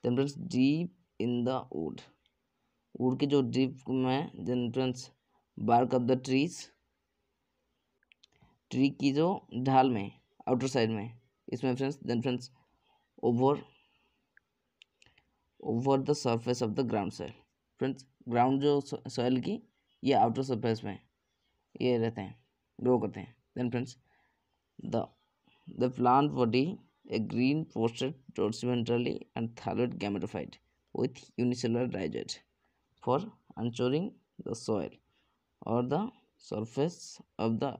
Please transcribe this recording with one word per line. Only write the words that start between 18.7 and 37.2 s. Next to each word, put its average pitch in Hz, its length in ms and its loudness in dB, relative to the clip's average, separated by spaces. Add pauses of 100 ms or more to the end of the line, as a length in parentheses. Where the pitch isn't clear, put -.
सॉइल 123 320 2
की, 202 200 -4 (420)
ये 135 100 4
आउटर 117 300 4
सरफेस 117 400 0
में 98 160 -8 (840)
ये 123 160 4
रहते 113 240 -2
हैं, 98 220 -12 (380)
ग्रो 123 180 4
करते 104 200 -4
हैं। - 160 -16 (220)
Then 123 120 -2
फ्रेंड्स, 123 280 -4 (880)
the, - 220 -2 (720)
the 127 100 2 (100)
plant 139 400 4
body 127 380 2 (360)
a 110 60 0
green 127 460 0
posted 117 480 -2 (260)
dorsiventral 120 680 0 (300)
and 117 180 -4
thalloid 113 380 -2
gametophyte 98 600 -6 (420)
with 127 240 -2 (200)
unicellular 123 460 0
rhizode 82 480 -6 (680)
for 127 160 2 (400)
anchoring 127 520 -2 (320)
the 117 120 -6
soil 92 340 -4 (800)
or 120 160 0
the 143 180 -2 (480)
surface 117 720 -4 (200)